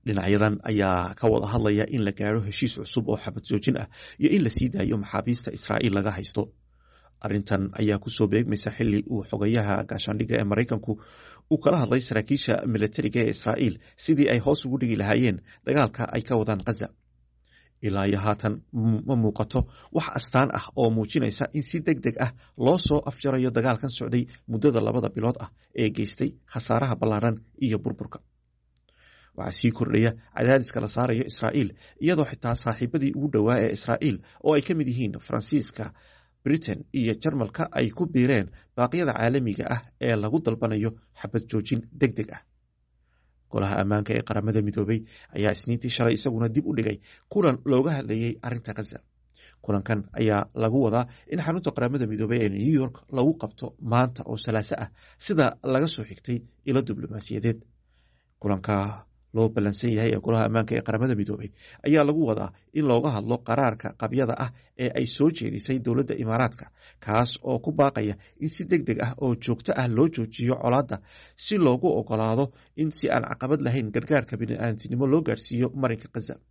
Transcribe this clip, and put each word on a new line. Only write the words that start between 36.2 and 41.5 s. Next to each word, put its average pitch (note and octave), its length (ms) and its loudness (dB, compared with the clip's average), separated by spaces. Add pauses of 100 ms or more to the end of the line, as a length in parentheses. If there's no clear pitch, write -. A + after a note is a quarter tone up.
Britain C#3 440 -2
iyo A2+ 260 0
Jarmalka, A#2 560 -2
ay B2 200 2
ku F3+ 160 -4
biireen B2 440 4 (220)
baaqyada C3 420 0
caalamiga A#2 520 0
ah A#2 140 -2 (160)
ee A#2+ 200 0
lagu G#2+ 240 0
dalbanayo A2+ 500 0 (220)
xabad A2 340 -4
joojin A#2 340 -2 (100)